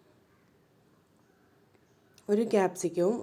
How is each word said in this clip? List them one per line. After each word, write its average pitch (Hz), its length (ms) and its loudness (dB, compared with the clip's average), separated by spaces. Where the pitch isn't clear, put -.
ഒരു 208 100 2
ക്യാപ്സിക്കവും 180 680 0